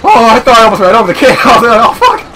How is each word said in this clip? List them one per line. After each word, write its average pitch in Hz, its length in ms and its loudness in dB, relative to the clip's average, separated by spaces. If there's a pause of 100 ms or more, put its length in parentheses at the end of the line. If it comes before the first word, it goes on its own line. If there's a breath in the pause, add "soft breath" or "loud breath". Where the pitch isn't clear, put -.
Oh, 240 280 0
I 233 80 2
thought 247 180 0
I 226 80 4
almost 208 160 -2
ran 190 140 0
over 208 180 0
the - 60 -6
kid. 262 200 2
<laughs> - 40 -4
I 254 120 2
was 214 80 0
like, 226 160 0
Oh, - 140 0
fuck! 466 420 -4